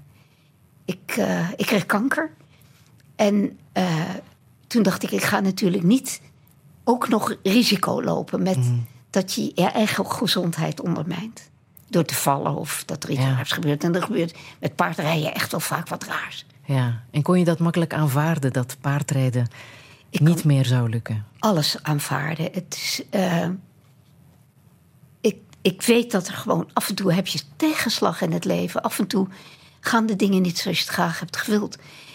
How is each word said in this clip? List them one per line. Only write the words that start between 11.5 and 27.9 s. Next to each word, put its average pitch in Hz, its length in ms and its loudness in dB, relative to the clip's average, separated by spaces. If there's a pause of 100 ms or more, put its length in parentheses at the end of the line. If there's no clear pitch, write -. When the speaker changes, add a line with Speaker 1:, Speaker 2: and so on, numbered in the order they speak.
Speaker 1:
Door 170 160 2
te - 100 -4
vallen 147 400 0
of - 300 -6
dat 151 180 -8
er - 60 -10
iets 135 120 0
Speaker 2:
Ja. 135 140 2
Speaker 1:
raars 131 160 -2
gebeurt. 147 320 0
En 175 120 2
er 180 80 0
gebeurt 170 320 -2 (240)
met - 160 -6
paardrijden 165 580 0
echt - 180 -6
wel - 80 -4
vaak 160 280 -4
wat - 160 -8
raars. - 420 -8 (200)
Speaker 2:
Ja. 123 460 0
En 147 100 0
kon 180 180 4
je 175 60 4
dat 165 140 2
makkelijk 170 340 2
aanvaarden, 147 600 2
dat 123 280 -2
paardrijden 131 680 0 (600)
Speaker 1:
Ik - 100 -4
Speaker 2:
niet 160 220 6
Speaker 1:
kan 156 60 2
Speaker 2:
meer 135 180 4
zou 120 240 2
lukken? 110 360 -4 (140)
Speaker 1:
alles 170 440 0
aanvaarden. 151 680 -2
Het - 240 -8
is, - 340 -6
eh, 175 400 0 (1700)
ik, 214 140 2 (260)
ik 185 200 0
weet 240 300 4
dat 190 160 0
er - 60 -8
gewoon - 400 -2
af - 160 0
en 196 60 -4
toe 190 180 2
heb 190 140 2
je - 140 -4 (140)
tegenslag - 680 0